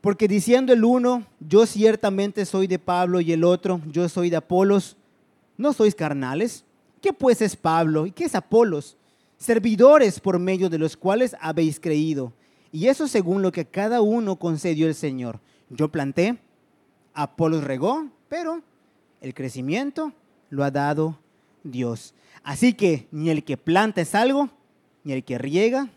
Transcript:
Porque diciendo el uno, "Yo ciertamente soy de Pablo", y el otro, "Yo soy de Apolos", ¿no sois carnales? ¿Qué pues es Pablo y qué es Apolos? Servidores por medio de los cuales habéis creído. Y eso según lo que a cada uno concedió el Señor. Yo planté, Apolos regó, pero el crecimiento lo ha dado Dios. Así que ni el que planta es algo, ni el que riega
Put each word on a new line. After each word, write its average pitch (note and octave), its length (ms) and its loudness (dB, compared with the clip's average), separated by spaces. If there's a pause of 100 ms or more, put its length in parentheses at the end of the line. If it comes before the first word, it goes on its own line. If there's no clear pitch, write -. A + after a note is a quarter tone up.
Porque G3+ 260 0
diciendo A#3+ 460 4
el A#3 100 6
uno, B3 420 2 (140)
"Yo F3+ 260 4
ciertamente G#3 800 0
soy F#3+ 220 -2
de F3+ 140 -2
Pablo", F3+ 400 0
y E3+ 100 0
el E3 140 2
otro, F3+ 420 2
"Yo E3 220 -2
soy F3 220 -2
de E3 60 0
Apolos", F#3+ 600 0 (600)
¿no C#4 160 0
sois G#3+ 220 2
carnales? C#3+ 720 -6 (360)
¿Qué F#4+ 120 -2
pues B3+ 280 2
es G#3 140 -2
Pablo D#3+ 520 0
y G3 40 -8
qué E4+ 140 -8
es D#4 100 -6
Apolos? G3+ 640 0 (420)
Servidores A3+ 800 6
por F3+ 220 -2
medio F#3 280 -2
de E3 100 -4
los D#3 180 -4
cuales A3 440 -2
habéis D#3+ 380 -2
creído. D3+ 540 -4 (400)
Y D#3+ 160 0
eso C#4 180 0
según G3 360 0
lo F#3 100 0
que F3 80 -6
a D#3 40 -4
cada A3 360 -2
uno G#3+ 340 0
concedió D#3+ 540 -2
el D#3 80 -4
Señor. B2 420 -8 (320)
Yo C#3+ 180 -2
planté, D#3+ 480 -2 (760)
Apolos D#3+ 480 -2
regó, F3+ 460 -4 (200)
pero E4 320 -6 (600)
el C3 140 -14
crecimiento F3+ 760 -6 (380)
lo C#3+ 140 -2
ha C#3 80 -2
dado D3 440 -2 (460)
Dios. B2 500 -8 (300)
Así F3+ 300 0
que E3 400 0
ni D#3 180 -2
el D3+ 140 -2
que C3+ 120 -6
planta G3 440 0
es E3+ 160 -4
algo, C4+ 340 2 (540)
ni C#3+ 80 -8
el C3 100 -6
que B2 160 -8
riega G#3+ 580 -2